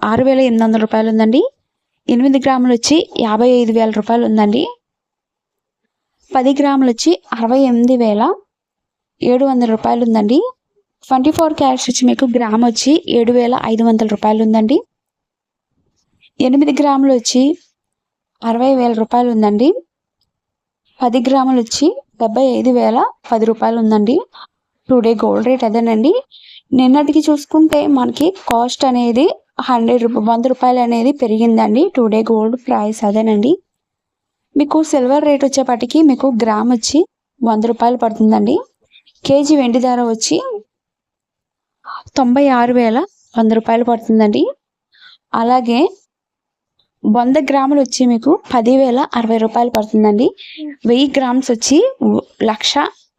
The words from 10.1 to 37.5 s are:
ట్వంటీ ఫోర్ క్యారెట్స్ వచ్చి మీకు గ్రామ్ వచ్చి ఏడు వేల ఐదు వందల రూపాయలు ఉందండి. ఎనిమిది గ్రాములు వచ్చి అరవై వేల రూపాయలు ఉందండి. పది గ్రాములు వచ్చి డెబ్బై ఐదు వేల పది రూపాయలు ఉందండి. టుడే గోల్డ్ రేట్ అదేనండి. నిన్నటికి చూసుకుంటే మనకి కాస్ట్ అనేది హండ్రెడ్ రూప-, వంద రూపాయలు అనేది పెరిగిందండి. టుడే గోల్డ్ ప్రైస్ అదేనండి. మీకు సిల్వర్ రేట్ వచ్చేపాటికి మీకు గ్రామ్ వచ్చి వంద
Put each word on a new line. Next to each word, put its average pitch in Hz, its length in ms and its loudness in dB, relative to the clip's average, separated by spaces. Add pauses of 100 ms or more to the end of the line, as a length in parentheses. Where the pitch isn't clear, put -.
ట్వంటీ 262 260 0
ఫోర్ 311 240 0
క్యారెట్స్ 262 360 -2
వచ్చి 247 160 -4
మీకు 240 180 0 (120)
గ్రామ్ 233 280 0
వచ్చి 247 440 0
ఏడు 233 240 0
వేల 240 220 2 (100)
ఐదు 226 180 -2
వందల 226 240 2
రూపాయలు 214 360 -2
ఉందండి. 220 360 2 (1600)
ఎనిమిది 277 320 2
గ్రాములు 277 400 2
వచ్చి 254 320 0 (1000)
అరవై 233 320 0
వేల 240 180 0
రూపాయలు 240 380 0
ఉందండి. 214 400 2 (1300)
పది 247 180 0
గ్రాములు 262 420 0
వచ్చి 233 260 -2 (340)
డెబ్బై 226 260 0
ఐదు 240 240 0
వేల 226 280 0 (280)
పది 220 180 -2
రూపాయలు 226 340 -2
ఉందండి. 214 360 0 (720)
టుడే 233 260 2
గోల్డ్ 214 320 -2
రేట్ 262 180 0
అదేనండి. 226 480 0 (600)
నిన్నటికి 285 480 2
చూసుకుంటే 302 680 0
మనకి 254 400 0 (220)
కాస్ట్ 240 360 -2
అనేది 240 400 2 (360)
హండ్రెడ్ 240 420 0
రూప-, 233 260 -2
వంద 233 160 0
రూపాయలు 254 360 0
అనేది 240 320 0
పెరిగిందండి. 226 720 0 (140)
టుడే 220 260 0
గోల్డ్ 220 340 -2
ప్రైస్ 220 480 -4
అదేనండి. 214 480 0 (1040)
మీకు 294 260 0
సిల్వర్ 285 420 0
రేట్ 285 200 0
వచ్చేపాటికి 262 580 -2
మీకు 269 260 2 (140)
గ్రామ్ 220 300 -2
వచ్చి 254 280 -2 (400)
వంద 220 240 0